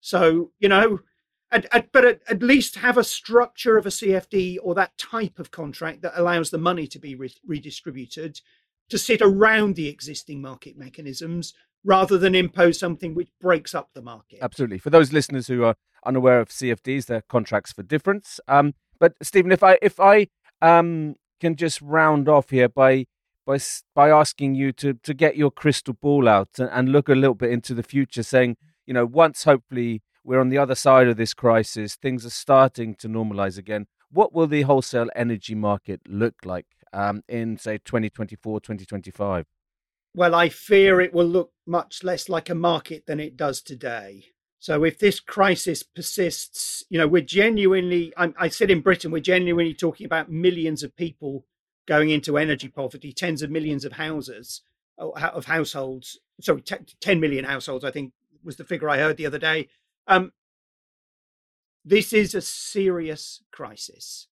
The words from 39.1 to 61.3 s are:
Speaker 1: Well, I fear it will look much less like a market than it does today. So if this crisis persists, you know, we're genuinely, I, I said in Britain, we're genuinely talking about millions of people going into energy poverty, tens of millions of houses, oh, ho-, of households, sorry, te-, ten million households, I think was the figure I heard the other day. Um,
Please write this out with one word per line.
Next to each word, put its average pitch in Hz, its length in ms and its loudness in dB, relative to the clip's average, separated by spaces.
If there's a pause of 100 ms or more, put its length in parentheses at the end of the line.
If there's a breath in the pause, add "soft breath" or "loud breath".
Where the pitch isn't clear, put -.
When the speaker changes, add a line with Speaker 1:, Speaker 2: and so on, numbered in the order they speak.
Speaker 1:
Well, 175 160 2
I 170 140 4
fear 196 520 4
it 175 140 -2
will 170 140 2
look 170 240 -2 (120)
much 170 380 -6
less 180 260 -6
like 165 220 -6
a 170 60 -4
market 165 500 -4
than 151 140 -6
it 151 160 -14
does 139 260 -6
today. 113 640 -14 (340)
So 151 240 -2
if 160 160 0
this 208 220 0
crisis 190 640 -2
persists, - 1080 -8
you 175 80 -4
know, 160 80 2
we're 165 160 2
genuinely, 185 920 0
I, 175 200 -2
I 175 120 -4
said 214 200 -2
in 180 120 2
Britain, 170 320 -2
we're 160 80 -4
genuinely 175 540 0
talking - 320 -6
about 160 220 -4
millions 160 540 -2
of 135 140 -14
people 147 500 -10 (400)
going 156 240 2
into 147 260 -2
energy 147 300 -4
poverty, 135 460 -12
tens 160 300 -8
of 143 100 -10
millions 151 320 -6
of 139 80 -12
houses, 131 680 -12 (360)
oh, 160 180 -12
ho-, 151 120 -6
of 151 160 -10
households, 135 760 -6 (220)
sorry, 151 220 -2
te-, - 380 -14
ten 180 200 0
million 143 240 -4
households, 135 400 -8
I 131 80 -6
think 135 200 -12 (300)
was 160 140 -16
the 156 80 -18
figure 156 260 -6
I 143 80 0
heard 151 200 0
the 151 80 -6
other 143 120 -6
day. 160 300 -4 (400)
Um, 185 240 2 (1500)